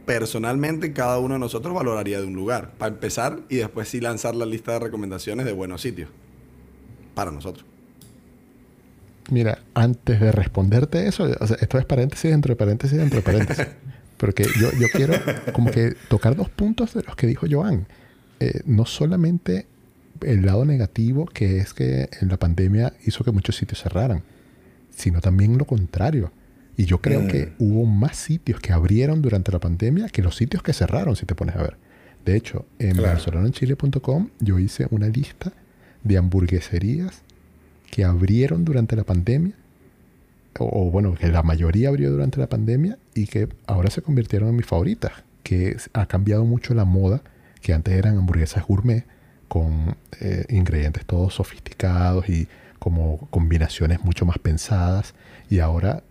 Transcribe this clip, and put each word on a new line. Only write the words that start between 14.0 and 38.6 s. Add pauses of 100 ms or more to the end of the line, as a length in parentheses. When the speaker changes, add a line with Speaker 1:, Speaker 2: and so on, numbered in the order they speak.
Speaker 2:
Porque (140)
yo,
yo
quiero (380)
como
que (140)
tocar
dos
puntos
de
los
que
dijo
Joan. (540)
Eh,
no
solamente (560)
el
lado
negativo,
que
es
que (140)
en
la
pandemia (100)
hizo
que
muchos
sitios
cerraran, (680)
sino
también
lo
contrario. (440)
Y
yo
creo
que
Speaker 3:
Mm.
Speaker 2:
hubo
más
sitios
que
abrieron
durante
la
pandemia
que
los
sitios
que
cerraron,
si
te
pones
a
ver. (480)
De
hecho, (120)
en
Speaker 3:
Claro.
Speaker 2:
venezolanoenchile
punto
com (120)
yo
hice
una
lista (520)
de
hamburgueserías (680)
que
abrieron